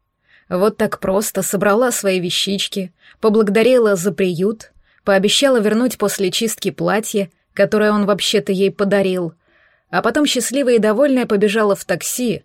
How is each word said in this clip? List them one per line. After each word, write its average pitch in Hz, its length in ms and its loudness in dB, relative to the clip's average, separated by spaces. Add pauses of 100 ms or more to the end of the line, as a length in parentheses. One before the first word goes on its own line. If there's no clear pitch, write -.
(480)
Вот 90 280 0
так - 240 -4
просто 196 420 -2
собрала 208 480 0
свои 190 300 -2
вещички, 185 720 -6 (260)
поблагодарила 220 760 4
за 180 160 -2
приют, 190 580 -2 (320)
пообещала 208 560 2
вернуть 214 400 0
после 190 320 -2
чистки 214 400 -4
платье, 190 600 -2 (200)
которое 214 380 2
он 208 160 0
вообще-то 202 460 0
ей 190 180 0
подарил, 190 640 -2 (560)
а 180 120 -2
потом 269 220 0
счастливая 254 520 0
и - 20 6
довольная 233 480 2
побежала 208 480 0
в - 100 -8
такси, 190 600 -4